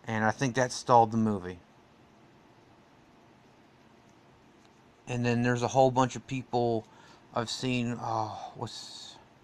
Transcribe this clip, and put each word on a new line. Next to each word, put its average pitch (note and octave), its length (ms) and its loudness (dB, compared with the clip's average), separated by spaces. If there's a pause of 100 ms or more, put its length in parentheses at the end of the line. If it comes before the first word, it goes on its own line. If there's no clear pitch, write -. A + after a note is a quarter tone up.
And A2 180 0
I A2 60 4
think B2 240 -2
that B2+ 180 2
stalled A#2 380 4
the A2+ 60 -4
movie. G2 420 -2 (3500)
And A#2+ 180 -4
then A#2+ 180 4
there's A#2+ 200 2
a A#2+ 60 0
whole C3 220 4
bunch B2+ 260 2
of A2+ 100 -12
people A#2+ 600 -2 (480)
I've A#2 160 -4
seen, B2 500 -4
uh, A2+ 280 -4 (260)
what's - 640 -14 (280)